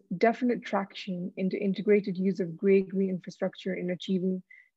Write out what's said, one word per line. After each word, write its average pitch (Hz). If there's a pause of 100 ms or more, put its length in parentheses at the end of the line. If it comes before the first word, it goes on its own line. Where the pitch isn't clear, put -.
(180)
definite 226
traction 196
in 190
the -
integrated 202
use 185
of 165
gray-green 196
infrastructure 185
in 175
achieving 185 (340)